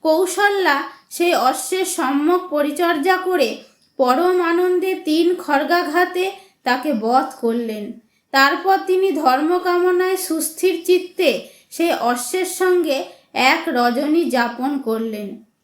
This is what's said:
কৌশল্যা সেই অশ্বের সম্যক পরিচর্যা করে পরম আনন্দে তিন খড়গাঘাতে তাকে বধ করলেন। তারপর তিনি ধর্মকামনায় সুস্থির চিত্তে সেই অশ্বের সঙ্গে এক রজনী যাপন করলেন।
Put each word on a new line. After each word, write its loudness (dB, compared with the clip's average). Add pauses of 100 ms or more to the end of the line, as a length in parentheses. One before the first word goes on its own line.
কৌশল্যা 2 (280)
সেই 0
অশ্বের 0
সম্যক 0 (100)
পরিচর্যা 0
করে 0 (400)
পরম 2
আনন্দে 0
তিন 0
খড়গাঘাতে 0 (300)
তাকে -2
বধ 2 (160)
করলেন। -4 (380)
তারপর 2
তিনি 2
ধর্মকামনায় 2
সুস্থির -2
চিত্তে 0 (220)
সেই 0
অশ্বের -2
সঙ্গে 0 (280)
এক 2
রজনী 2
যাপন -2
করলেন। -6 (180)